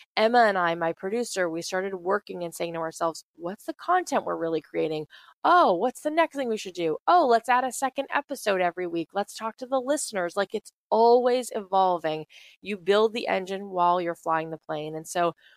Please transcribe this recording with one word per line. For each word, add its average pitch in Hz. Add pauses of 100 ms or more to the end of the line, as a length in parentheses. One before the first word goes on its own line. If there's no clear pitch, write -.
(160)
Emma 226
and 208
I, 170
my 170
producer, 190
we 165
started 190
working 185
and 170
saying 170
to 165
ourselves, 160 (140)
"What's 175
the 330
content 339
we're 175
really 165
creating? 156 (380)
Oh, 320
what's 208
the 302
next 320
thing 269
we 220
should 190
do? 165 (100)
Oh, 339
let's 233
add 254
a 262
second 269
episode 214
every 180
week. 170
Let's 202
talk 220
to 254
the 262
listeners." 240
Like, 202
it's - (160)
always 240
evolving. 180 (360)
You 196
build 202
the 233
engine 190
while 180
you're 170
flying 160
the 160
plane. 156
And 160
so 170 (240)